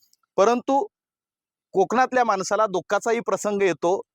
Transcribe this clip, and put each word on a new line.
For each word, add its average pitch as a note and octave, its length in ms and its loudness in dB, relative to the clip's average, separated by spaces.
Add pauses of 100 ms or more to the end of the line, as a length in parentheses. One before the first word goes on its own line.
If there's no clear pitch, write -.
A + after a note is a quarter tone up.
(360)
परंतु B3 500 2 (840)
कोकणातल्या B3 520 2
माणसाला G3+ 420 -2
दुःखाचाही A3 540 -2
प्रसंग G3+ 420 -4
येतो, F3+ 380 0 (140)